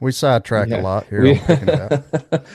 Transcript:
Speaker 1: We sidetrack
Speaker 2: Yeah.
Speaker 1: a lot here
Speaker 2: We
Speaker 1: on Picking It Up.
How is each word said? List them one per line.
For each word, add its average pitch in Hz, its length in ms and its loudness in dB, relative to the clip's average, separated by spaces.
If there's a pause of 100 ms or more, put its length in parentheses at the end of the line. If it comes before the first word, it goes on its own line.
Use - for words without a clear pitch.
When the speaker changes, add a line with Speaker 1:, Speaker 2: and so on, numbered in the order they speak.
Speaker 1:
We 131 100 -4
sidetrack 113 580 0
Speaker 2:
Yeah. 113 120 -4
Speaker 1:
a - 20 -4
lot 95 260 -4
here 104 140 -2
Speaker 2:
We 135 160 8
Speaker 1:
on - 80 -
Picking 143 220 2
It 143 120 2 (120)
Up. 143 520 -4 (100)